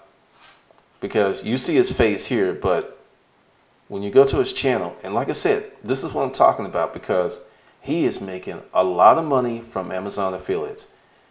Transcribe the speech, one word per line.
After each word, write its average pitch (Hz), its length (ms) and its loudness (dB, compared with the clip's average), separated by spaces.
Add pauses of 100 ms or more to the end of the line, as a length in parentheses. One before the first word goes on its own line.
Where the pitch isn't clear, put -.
(1000)
because 101 440 0
you 117 140 -2
see 156 180 -2
his 127 160 4
face 107 340 2
here, 98 280 0
but 85 440 -2 (920)
when 101 160 -8
you 101 80 -6
go 135 140 8
to 151 120 0
his 127 140 0
channel, 110 500 -2
and 98 120 -8
like 127 160 -2
I 151 40 -4
said, 147 380 0 (100)
this 131 220 -4
is 151 100 -6
what 143 100 -2
I'm 131 100 -4
talking - 320 4
about, 87 280 -4
because 90 500 -2 (360)
he 156 260 -2
is - 140 -2
making 92 420 -10 (120)
a 92 100 4
lot 92 340 6
of 165 60 -2
money 123 460 -2
from 90 240 -6
Amazon 95 400 -4
affiliates. 87 540 -6 (440)